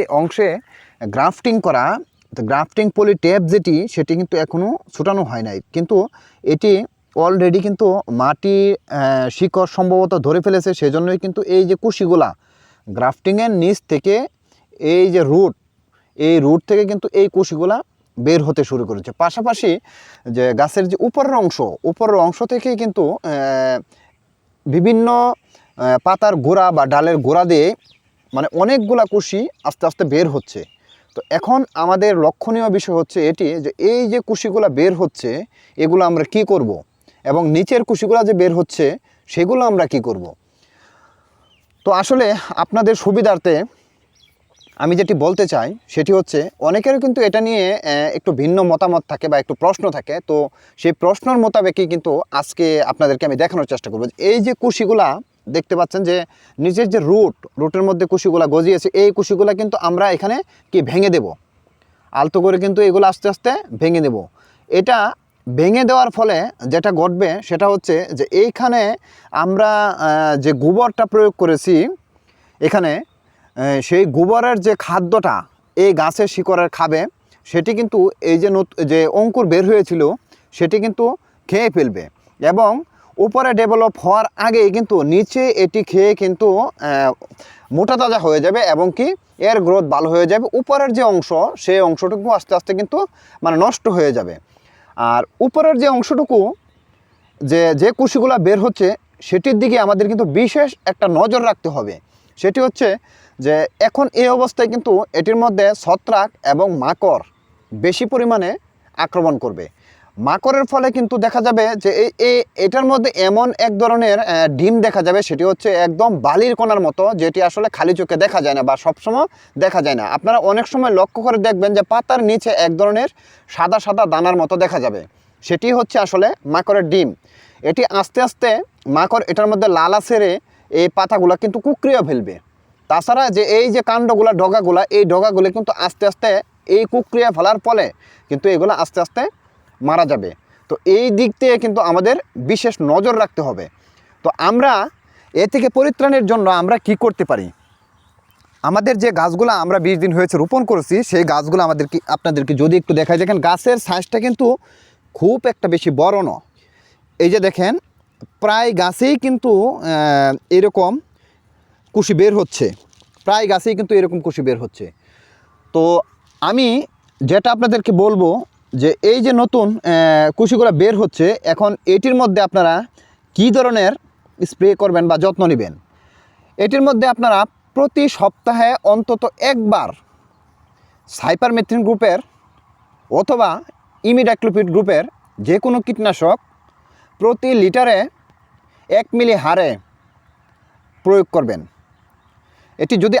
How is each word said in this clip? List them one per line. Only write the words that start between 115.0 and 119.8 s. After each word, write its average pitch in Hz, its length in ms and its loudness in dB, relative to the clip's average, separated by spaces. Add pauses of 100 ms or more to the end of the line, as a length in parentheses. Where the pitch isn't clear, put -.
যাবে 185 160 2
সেটি 165 220 -4
হচ্ছে 190 240 0 (180)
একদম 185 240 0 (160)
বালির 220 280 2
কণার 220 320 2
মতো, 185 180 0 (100)
যেটি 165 340 -2
আসলে 214 280 -2
খালি 170 180 2
চোখে 170 220 -4
দেখা 190 280 0
যায় 139 140 0
না 131 100 0
বা 135 60 2 (100)
সবসময় 226 420 -2 (300)
দেখা 180 260 0